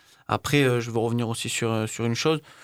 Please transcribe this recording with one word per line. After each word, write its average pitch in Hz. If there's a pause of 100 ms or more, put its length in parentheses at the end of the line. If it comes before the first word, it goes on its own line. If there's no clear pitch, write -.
(300)
Après, 143
euh, 123
je 120
veux 113
revenir 117
aussi 113
sur, 113
euh, 110
sur 113
une 117
chose, 156 (240)